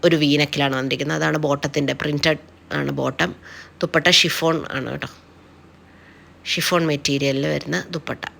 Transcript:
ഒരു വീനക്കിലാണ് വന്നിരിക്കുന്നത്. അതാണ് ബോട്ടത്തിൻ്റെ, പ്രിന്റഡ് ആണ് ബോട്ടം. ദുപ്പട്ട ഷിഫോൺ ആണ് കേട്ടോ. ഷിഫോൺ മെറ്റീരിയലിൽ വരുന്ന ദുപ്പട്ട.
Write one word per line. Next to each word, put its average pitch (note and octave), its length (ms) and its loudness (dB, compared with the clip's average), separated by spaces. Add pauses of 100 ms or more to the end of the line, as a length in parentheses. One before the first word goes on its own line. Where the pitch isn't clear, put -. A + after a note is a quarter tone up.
ഒരു E3 80 6 (100)
വീനക്കിലാണ് C#3+ 540 2
വന്നിരിക്കുന്നത്. C#3 420 -2
അതാണ് D#3 260 0
ബോട്ടത്തിൻ്റെ, C#3+ 560 0
പ്രിന്റഡ് D3+ 400 0 (360)
ആണ് C#3+ 120 -2 (100)
ബോട്ടം. C3 300 -2 (500)
ദുപ്പട്ട E3+ 260 2 (120)
ഷിഫോൺ E3 380 2 (180)
ആണ് B2+ 180 -4
കേട്ടോ. D3 160 -8 (1400)
ഷിഫോൺ E3+ 400 2
മെറ്റീരിയലിൽ C#3 600 0
വരുന്ന D3 240 -4 (180)
ദുപ്പട്ട. - 280 -8 (160)